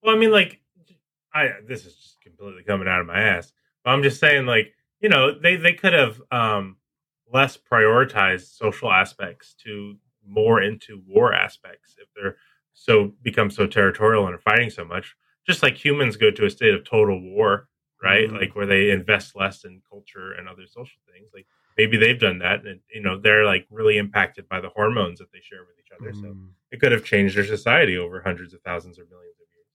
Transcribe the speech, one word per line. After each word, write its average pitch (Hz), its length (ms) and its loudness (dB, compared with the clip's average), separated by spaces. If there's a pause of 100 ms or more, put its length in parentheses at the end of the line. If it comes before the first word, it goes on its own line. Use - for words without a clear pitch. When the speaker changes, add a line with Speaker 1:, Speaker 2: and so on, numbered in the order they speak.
Speaker 1:
Well, 220 140 2
I - 20 2
mean, 220 140 4
like, 196 280 2 (720)
I, 147 180 0 (180)
this 123 180 -12
is 85 100 -20
just - 260 -20
completely 95 420 -20
coming 95 240 -4
out 90 120 0
of 85 60 -6
my 85 140 -4
ass, 98 320 -2 (320)
but 123 60 -2
I'm 139 120 2
just 131 160 0
saying, 143 280 2
like, 110 260 0 (280)
you 214 100 0
know, 143 280 2
they, 170 180 2
they 170 180 0
could 185 180 0
have, 123 280 0 (100)
um, 107 460 -4 (560)
less 131 260 0
prioritized 110 960 0
social 107 340 -4
aspects 92 640 -4 (100)
to 104 320 -16 (300)
more 107 360 2
into 104 440 -8
war 104 280 2
aspects - 640 -8
if - 160 -20
they're 98 220 -10 (360)
so, 101 400 0 (100)
become 107 280 -2
so 104 160 -2
territorial 104 600 0
and 90 80 -8
are 85 40 -16
fighting 110 320 0
so 90 140 -14
much. 87 300 -12 (320)
Just 180 160 -2
like 139 140 2
humans 143 400 -2
go 107 140 4
to 104 160 -4
a 98 40 0
state 107 240 0
of 90 100 -8
total 101 360 0
war, 98 480 -2 (340)
right? 98 260 2
Speaker 2:
Mm-hmm. 110 80 -10
Speaker 1:
Like, 95 200 -6
where 101 100 -4
they 101 240 2
invest 98 460 -2
less 98 280 -6
in 92 240 -20
culture 95 440 -20
and 92 160 -16
other 92 180 -20
social 120 320 -20 (140)
things. 92 220 -20
Like, 98 120 -20 (320)
maybe 110 180 2
they've 117 220 4
done 95 200 0
that, 92 260 -4
and, 98 160 -18 (120)
you 110 100 -16
know, 95 160 -4
they're, 107 260 4
like, 95 260 0
really 107 280 0
impacted 101 500 -4
by 92 120 -8
the 90 100 -10
hormones 104 500 -2
that 92 120 -20
they 92 80 -20
share 92 200 -20
with - 180 -20
each - 200 -20
other. 110 140 -16
So 101 220 -18
Speaker 2:
Mm. 95 140 -20 (240)
Speaker 1:
it 120 80 -10
could 131 120 2
have 113 120 -2
changed 98 320 0
their 101 100 -2
society 110 500 0
over 90 260 -10
hundreds 87 320 -10
of 90 80 -20
thousands 87 360 -12
or 87 120 -20
millions 90 300 -20
of - 140 -20
years. 427 200 -20